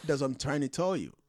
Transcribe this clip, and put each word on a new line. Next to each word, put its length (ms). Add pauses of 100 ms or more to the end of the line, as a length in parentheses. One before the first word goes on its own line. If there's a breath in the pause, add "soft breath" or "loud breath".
That's 160
what 80
I'm 80
trying 240
to 80
tell 280
you. 160 (160)